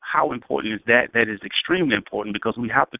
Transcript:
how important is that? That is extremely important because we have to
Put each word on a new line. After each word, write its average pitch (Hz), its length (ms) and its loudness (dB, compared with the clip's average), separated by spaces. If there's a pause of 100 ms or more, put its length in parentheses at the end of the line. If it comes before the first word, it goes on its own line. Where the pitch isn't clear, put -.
how 147 320 0
important 107 420 -4
is 101 100 -8
that? 117 280 4
That 113 160 2
is 104 140 -6
extremely 151 520 0
important 104 400 -4
because 110 220 -2
we 120 120 -4
have 135 220 2
to 127 80 -8